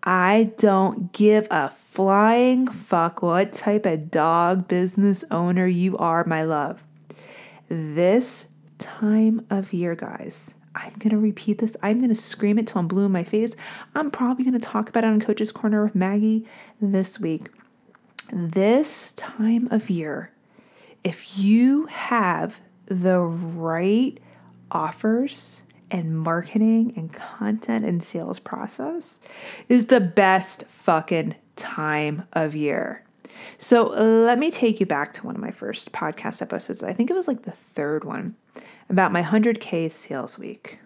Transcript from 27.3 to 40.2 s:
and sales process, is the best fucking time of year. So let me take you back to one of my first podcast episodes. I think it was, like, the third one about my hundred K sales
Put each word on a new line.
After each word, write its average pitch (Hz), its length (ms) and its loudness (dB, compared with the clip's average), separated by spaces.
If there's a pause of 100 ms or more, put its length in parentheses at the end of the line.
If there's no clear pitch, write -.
and 175 180 -2
sales - 360 -8
process, - 800 -10 (500)
is 240 180 4
the 254 120 6
best 190 680 2
fucking 160 680 -2 (200)
time 151 680 -4 (100)
of 156 220 -2
year. - 480 -4 (540)
So 233 320 4
let 226 500 4
me 320 120 0
take 220 280 0
you 190 80 2
back 147 260 -2
to - 120 -16
one - 100 -8
of - 60 -8
my - 100 -10
first - 400 -12
podcast - 500 -8
episodes. - 420 -8
I 196 100 -6
think 233 180 -2
it 359 40 0
was, 370 120 -2
like, 277 160 -4
the - 80 -12
third 151 540 -6
one - 300 -10 (540)
about 185 220 2
my 175 100 0
hundred 220 380 2
K 165 300 -4
sales - 480 -10